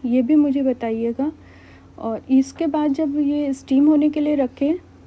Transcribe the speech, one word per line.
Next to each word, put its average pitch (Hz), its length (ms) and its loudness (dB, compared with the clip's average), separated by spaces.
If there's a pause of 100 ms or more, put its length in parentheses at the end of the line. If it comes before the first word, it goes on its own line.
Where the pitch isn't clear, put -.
ये 247 160 0
भी 269 140 2
मुझे 285 280 2
बताइएगा। 240 680 -4 (680)
और 226 220 -8 (100)
इसके 269 360 0
बाद 302 260 0
जब 294 260 -2
ये 294 340 -2
steam 277 340 2
होने 302 220 4
के 302 100 -6
लिए 294 160 0
रखे 277 380 -2 (340)